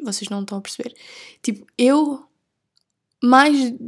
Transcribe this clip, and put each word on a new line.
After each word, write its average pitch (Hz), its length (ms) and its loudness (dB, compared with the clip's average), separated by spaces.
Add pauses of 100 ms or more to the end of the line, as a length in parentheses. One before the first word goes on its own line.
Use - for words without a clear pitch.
vocês 202 260 -10
não 202 140 -8
estão 196 160 -10
a - 20 -10
perceber. - 340 -12 (460)
Tipo, 214 240 -6 (140)
eu, 277 460 2 (1000)
mais, 262 500 4 (160)